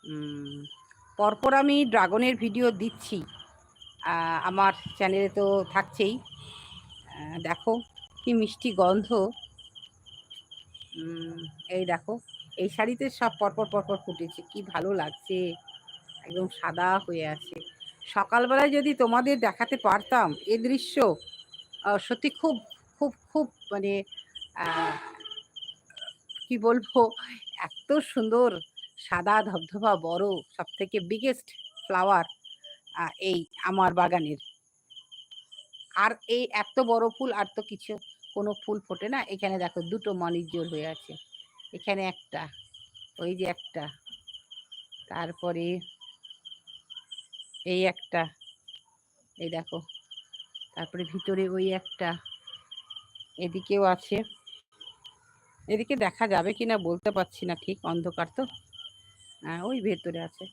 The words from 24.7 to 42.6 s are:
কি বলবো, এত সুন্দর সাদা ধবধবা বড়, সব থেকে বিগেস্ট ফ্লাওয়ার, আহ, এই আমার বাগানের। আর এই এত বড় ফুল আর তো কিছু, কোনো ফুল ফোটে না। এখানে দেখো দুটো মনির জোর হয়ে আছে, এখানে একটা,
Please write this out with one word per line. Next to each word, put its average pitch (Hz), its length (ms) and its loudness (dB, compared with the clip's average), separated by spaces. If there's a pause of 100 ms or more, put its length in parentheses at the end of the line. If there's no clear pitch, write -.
কি 247 100 -2
বলবো, 226 540 4 (520)
এত - 360 0
সুন্দর 226 600 2 (380)
সাদা 202 460 2
ধবধবা 185 520 0
বড়, 170 300 0 (320)
সব 170 80 -6 (120)
থেকে 196 220 -2
বিগেস্ট 220 480 -2 (380)
ফ্লাওয়ার, 185 400 4 (680)
আহ, 165 160 -4 (100)
এই 180 260 0 (180)
আমার 185 300 4
বাগানের। 175 440 2 (1600)
আর 214 160 4 (160)
এই 247 240 2
এত 208 280 0
বড় 226 300 4
ফুল 247 240 -4
আর 202 120 0 (100)
তো 214 60 -4
কিছু, - 360 -10 (360)
কোনো 208 200 -2 (120)
ফুল 214 220 -2
ফোটে 196 220 -6
না। 262 140 -2
এখানে 190 340 -2
দেখো 175 240 -2
দুটো 196 320 -4
মনির 170 320 -2
জোর 165 240 -4
হয়ে 156 180 -6
আছে, 160 260 -12 (600)
এখানে 190 300 -2
একটা, 160 440 -8 (720)